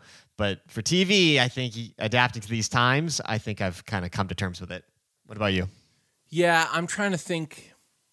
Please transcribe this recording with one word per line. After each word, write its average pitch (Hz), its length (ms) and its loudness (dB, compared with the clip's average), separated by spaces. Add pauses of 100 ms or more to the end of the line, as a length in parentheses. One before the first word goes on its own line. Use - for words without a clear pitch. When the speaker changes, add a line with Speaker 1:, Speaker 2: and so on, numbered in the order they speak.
(380)
Speaker 1:
But 101 300 -2
for - 140 -8
T 180 220 2
V, 180 380 4
I 123 80 2
think 123 260 -6 (240)
adapting 117 420 2
to 98 80 -12
these 113 200 -2
times, 135 560 2
I 107 120 -2
think 107 220 -6
I've 92 260 -4
kinda 90 240 -4
come 95 200 -2
to 98 40 -6
terms 92 280 -6
with 87 100 -12
it. 90 140 -12 (400)
What 110 100 -16
about 104 180 2
you? 90 140 2 (640)
Speaker 2:
Yeah, 165 420 4
I'm 165 160 0
trying 202 240 -2
to 180 60 0
think, - 560 -8 (400)